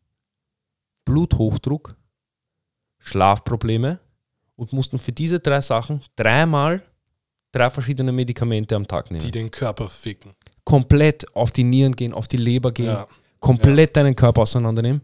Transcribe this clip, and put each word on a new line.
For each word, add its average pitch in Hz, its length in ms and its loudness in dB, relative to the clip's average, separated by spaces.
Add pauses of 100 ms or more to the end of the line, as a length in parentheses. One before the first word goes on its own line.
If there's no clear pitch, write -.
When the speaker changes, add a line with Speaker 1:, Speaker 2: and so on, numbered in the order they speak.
(1040)
Speaker 1:
Bluthochdruck, 127 880 -2 (1040)
Schlafprobleme 113 1000 -2 (560)
und 120 180 -12
mussten 131 260 -4
für - 120 -10
diese 165 280 -4
drei 139 220 0
Sachen 131 400 -4 (140)
dreimal 151 680 0 (680)
drei 127 180 2
verschiedene 131 420 -4
Medikamente 117 640 -2
am 101 120 -4
Tag - 240 -6
nehmen. 80 140 -6
Speaker 2:
Die 117 60 -6
den 113 200 -8
Körper 110 380 -8
ficken. - 420 -16 (320)
Speaker 1:
Komplett 147 720 2
auf 117 160 0
die 127 140 0
Nieren 131 300 2
gehen, 120 180 -6
auf - 140 -8
die 127 100 -4
Leber 123 340 0
gehen. 120 160 -4
Speaker 2:
Ja. 110 200 -6 (340)
Speaker 1:
Komplett 139 560 4
Speaker 2:
Ja. 147 60 6
Speaker 1:
deinen 135 120 4
Körper 117 280 4
auseinandernehmen. 117 600 0